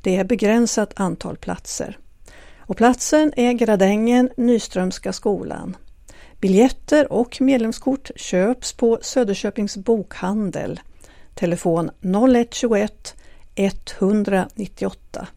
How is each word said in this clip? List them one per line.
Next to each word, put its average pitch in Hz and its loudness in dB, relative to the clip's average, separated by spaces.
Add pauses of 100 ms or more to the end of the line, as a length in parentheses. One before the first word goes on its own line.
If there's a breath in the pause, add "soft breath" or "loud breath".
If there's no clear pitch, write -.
Det 185 0
är 190 0
begränsat 220 2
antal 180 -4
platser. - -10 (600 soft breath)
Och - -8
platsen 294 2
är 240 2
Gradängen, 226 4
Nyströmska 202 -2
skolan. 185 -6 (640 soft breath)
Biljetter 214 4
och - -2
medlemskort 262 0
köps 196 -2
på 226 2
Söderköpings 208 -2
bokhandel. 196 -4 (540 soft breath)
Telefon 170 0 (100)
noll 220 2
ett 233 0
tjugoett, 214 -2 (400 soft breath)
etthundranittioåtta. 196 -2 (100)